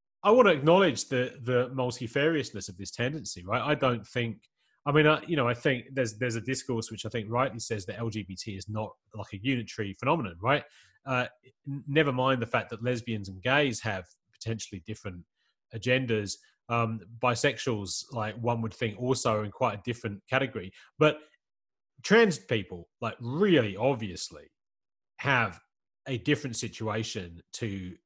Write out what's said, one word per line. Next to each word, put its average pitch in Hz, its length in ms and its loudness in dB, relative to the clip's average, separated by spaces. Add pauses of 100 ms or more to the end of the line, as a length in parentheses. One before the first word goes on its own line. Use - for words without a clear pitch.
(240)
I 202 60 6
wanna 226 200 10
acknowledge 156 580 6
the, 127 340 -2
the 123 280 2
multifariousness 131 1000 -2
of 92 80 -14
this 98 140 -12
tendency, 123 540 -6
right? 110 180 0
I 147 120 2
don't 123 320 0
think, 117 320 -4 (480)
I 143 60 0
mean, 151 140 8
I, 151 200 4
you 170 100 0
know, 127 100 4
I 120 80 2
think 127 380 0
there's, 120 260 -2
there's 117 180 -2
a 117 40 -2
discourse 117 500 -4
which 110 160 -10
I - 40 -6
think 107 200 -6
rightly 120 300 0
says 104 260 -6
that 101 120 -10
L 117 120 -4
G 104 120 -6
B 92 120 -10
T 98 220 -10
is 92 120 -12
not, 107 220 -6 (240)
like, 104 200 -10
a 98 40 -8
unitary 110 560 -4
phenomenon, 123 460 -2
right? 131 240 2 (420)
Uh, 127 200 -2 (420)
n-, 139 180 -8
never 143 240 4
mind 127 320 2
the 110 40 -4
fact - 240 -2
that 110 120 -10
lesbians 117 460 -4
and 95 140 -12
gays 131 380 2
have 98 260 -4 (260)
potentially 107 540 -8
different 92 360 -10 (520)
agendas, 117 640 0 (340)
um, 113 300 0 (220)
bisexuals, 117 880 0
like, 110 240 -4
one 117 260 -2
would 113 120 -6
think 107 260 -4
also 123 420 0
in 104 80 -6
quite 104 280 -2
a 95 60 -16
different 113 440 -6
category. 123 440 -2 (260)
But 151 200 6 (840)
trans 208 360 6
people, 95 500 -4 (120)
like, 113 200 -6
really 127 560 4
obviously 101 680 -4 (720)
have 117 440 0 (460)
a 131 120 -4
different 131 380 0
situation 107 840 -6 (140)
to 95 400 -6 (100)